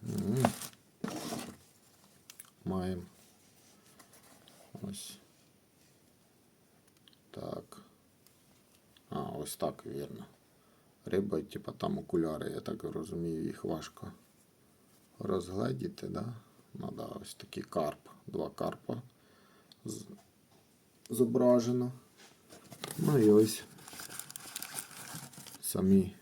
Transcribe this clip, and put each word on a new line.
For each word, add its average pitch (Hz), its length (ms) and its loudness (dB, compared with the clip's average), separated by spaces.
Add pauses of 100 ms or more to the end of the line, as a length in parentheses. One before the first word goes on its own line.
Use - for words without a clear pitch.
М. 120 400 0 (2250)
Маємо. 185 380 -2 (1800)
Ось. - 360 -10 (2000)
Так. - 520 -10 (1300)
А, 76 100 -4
ось - 360 -6
так, 71 300 -4
вірно. 69 380 -8 (800)
Риба, 95 380 2
типа, - 300 -10
там - 260 -2
окуляри, 80 520 0
я 73 100 -4
так - 240 -6
розумію, 82 600 -4
їх - 200 -4
важко - 480 -6 (1040)
розгледіти, 95 880 -2
да? 90 180 -4 (500)
Ну - 220 -8
да, - 80 -6 (180)
ось - 120 -14
такий - 280 -10
карп, - 460 -2 (180)
два - 240 -4
карпа - 520 -4 (840)
з-, 107 220 -8 (1040)
зображено. 123 840 6 (1040)
Ну 151 200 6
і 107 120 10
ось 110 320 10 (2000)
самі 95 600 6